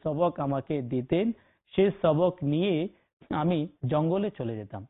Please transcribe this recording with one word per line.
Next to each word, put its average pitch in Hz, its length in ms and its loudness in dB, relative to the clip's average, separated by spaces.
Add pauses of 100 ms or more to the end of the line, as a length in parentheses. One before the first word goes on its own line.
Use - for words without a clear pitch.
সবক 165 360 0
আমাকে 139 420 -2
দিতেন, 131 500 0 (440)
সে 196 160 4 (100)
সবক 170 420 2
নিয়ে 165 460 0 (400)
আমি 160 380 0 (180)
জঙ্গলে 160 440 0
চলে 117 260 -6
যেতাম। 107 340 -12